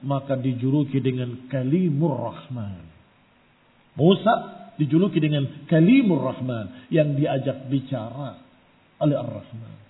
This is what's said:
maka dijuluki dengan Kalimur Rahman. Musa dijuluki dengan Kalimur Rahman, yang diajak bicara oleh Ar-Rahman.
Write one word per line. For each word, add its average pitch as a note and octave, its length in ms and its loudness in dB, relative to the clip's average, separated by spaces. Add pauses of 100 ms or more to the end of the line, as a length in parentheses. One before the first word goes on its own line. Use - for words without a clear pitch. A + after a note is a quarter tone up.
maka C3+ 320 -2
dijuluki C3+ 640 0
dengan B2 480 -4
Kalimur C#3 800 0
Rahman. G2+ 560 -12 (1120)
Musa F#3+ 560 4 (240)
dijuluki D#3 400 2
dengan D3 480 -2
Kalimur F3 640 6
Rahman, A#2+ 640 -8
yang D3 240 4
diajak C3+ 500 -2
bicara B2+ 720 -6 (640)
oleh D3 160 4
Ar-Rahman. A2 580 -10 (140)